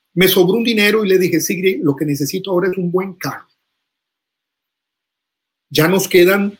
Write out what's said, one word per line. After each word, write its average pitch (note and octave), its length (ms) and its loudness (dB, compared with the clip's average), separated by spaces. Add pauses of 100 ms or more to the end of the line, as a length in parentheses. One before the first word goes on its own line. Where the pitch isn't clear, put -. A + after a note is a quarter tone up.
(140)
me F#3 140 4
sobró F#3 280 2
un A#3 80 0
dinero G#3+ 420 2
y F#3+ 40 -2
le F#3 100 4
dije, E3+ 200 0
"Sigrid, F#3+ 440 -2
lo C#3+ 120 0
que D#3 100 -4
necesito D3 460 -4
ahora F3+ 200 0
es F#3 60 -6
un F3 120 -4
buen F#3 240 -4
carro. - 340 -12 (2250)
Ya D3+ 180 -2
nos F#3 200 0
quedan G3 520 2